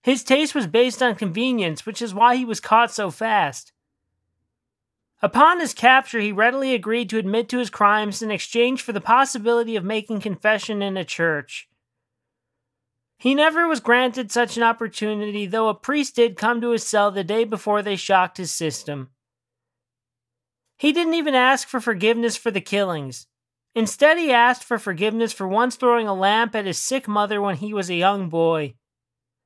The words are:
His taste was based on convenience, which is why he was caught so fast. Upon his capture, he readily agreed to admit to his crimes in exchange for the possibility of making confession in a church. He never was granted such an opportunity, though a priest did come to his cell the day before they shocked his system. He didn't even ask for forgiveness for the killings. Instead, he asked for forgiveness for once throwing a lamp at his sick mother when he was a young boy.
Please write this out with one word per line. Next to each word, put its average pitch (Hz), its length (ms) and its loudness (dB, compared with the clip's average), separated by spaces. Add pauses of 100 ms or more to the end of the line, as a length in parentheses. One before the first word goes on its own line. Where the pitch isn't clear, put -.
His 254 220 0
taste 285 320 2
was 254 100 -2
based 240 380 2
on 233 100 2
convenience, 202 720 -4
which 214 160 -10
is 226 100 -6
why 233 260 4
he 254 60 -2
was 226 160 -6
caught 226 300 4
so 202 220 -4
fast. 202 600 -2 (1500)
Upon 311 380 4
his 302 160 -4
capture, 262 440 4
he 208 120 -2
readily 247 420 0
agreed 220 380 -2
to 220 80 -2
admit 214 300 -2
to 247 100 -2
his 240 100 -2
crimes 208 540 2
in 214 80 -4
exchange 240 500 0
for 233 120 -8
the 202 60 -4
possibility 233 760 0
of 185 100 -4
making 214 360 -6
confession 208 600 -2
in 196 160 -4
a 180 80 -6
church. - 600 -4 (1500)
He 262 180 2
never 320 320 2
was 294 140 -2
granted 247 500 0
such 240 260 -2
an 233 60 0
opportunity, 214 840 -2
though 220 240 0
a 208 60 0
priest 277 400 -4
did 233 200 2
come 233 240 0
to 240 120 -2
his 226 120 -2
cell 208 280 2
the 190 120 -4
day 208 200 0
before 208 400 -2
they 202 120 -2
shocked 185 420 2
his 180 120 -8
system. 147 600 -6 (1600)
He 294 160 2
didn't 330 220 0
even 302 220 0
ask 254 320 4
for 254 120 -6
forgiveness 226 560 0
for - 140 -6
the 196 100 -2
killings. 170 680 -4 (480)
Instead, 285 420 2
he 320 140 0
asked 240 320 4
for 226 160 -4
forgiveness 220 540 -4
for 190 140 -8
once 226 280 0
throwing 233 320 2
a 196 80 -2
lamp 214 400 0
at 214 100 -4
his 180 140 -6
sick 262 280 -4
mother 208 320 -2
when 196 180 -2
he 208 180 -8
was 185 160 -4
a - 20 -4
young 185 340 0
boy. 160 460 0 (720)